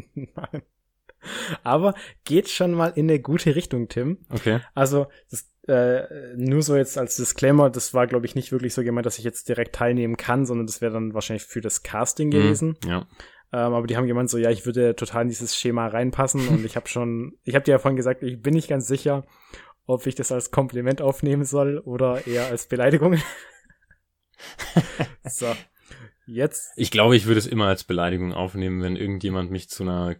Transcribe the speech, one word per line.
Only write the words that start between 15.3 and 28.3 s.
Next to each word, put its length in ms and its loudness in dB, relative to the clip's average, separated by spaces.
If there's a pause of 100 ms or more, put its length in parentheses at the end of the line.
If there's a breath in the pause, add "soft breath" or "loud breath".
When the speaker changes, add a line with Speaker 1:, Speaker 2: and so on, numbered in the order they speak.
Speaker 1:
Schema 320 0
reinpassen 640 0
und 160 2
ich 100 -6
hab 140 -8
schon, 500 -4
<laughs> 40 -20
ich 120 0
hab 80 2
dir 80 4
ja 80 6
vorhin 160 0
gesagt, 280 -2
ich 180 -8
bin 140 0
nicht 120 0
ganz 200 -2
sicher, 380 -2 (600 loud breath)
ob 220 -2
ich 80 -4
das 160 -4
als 200 -4
Kompliment 500 0
aufnehmen 440 0
soll 340 0
oder 480 -2
eher 200 0
als 200 -6
Beleidigung. 560 4
<laughs> 40 -12 (2000 loud breath)
So. 200 -8 (800 loud breath)
Jetzt? 520 -4
Speaker 2:
Ich 140 0
glaube, 240 8
ich 100 6
würde 140 6
es 80 0
immer 200 0
als 160 2
Beleidigung 500 -2